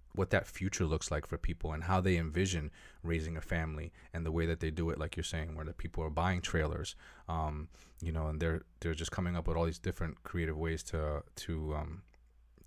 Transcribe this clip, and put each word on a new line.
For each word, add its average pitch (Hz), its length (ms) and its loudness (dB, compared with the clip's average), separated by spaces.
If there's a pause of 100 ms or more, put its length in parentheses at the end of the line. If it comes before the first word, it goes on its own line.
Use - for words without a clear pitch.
(140)
what 98 180 0
that - 160 4
future 92 380 -2
looks 78 260 0
like 73 160 0
for - 100 -2
people 82 360 -2
and 78 100 -4
how 92 180 4
they 92 160 6
envision 82 540 2 (320)
raising 82 340 0
a 76 40 -6
family 78 500 -2 (220)
and 82 120 -2
the 80 60 0
way 82 140 4
that 82 140 2
they 80 120 0
do 82 180 0
it, - 80 0
like 73 180 -4
you're 82 80 -2
saying, 80 320 -4
where 78 100 -6
the - 80 -6
people - 300 -2
are 78 60 0
buying 87 320 4
trailers, - 540 0 (320)
um, 78 400 -2 (340)
you 85 100 0
know, 80 160 2
and 78 120 0
they're, 82 220 2 (180)
they're 82 160 0
just 80 160 -4
coming 87 240 0
up 82 120 0
with 82 80 4
all 85 100 4
these 82 140 0
different 85 440 -4
creative 80 340 -2
ways 80 260 0
to, 76 380 -2 (140)
to, 78 400 -2
um, 78 260 -4 (640)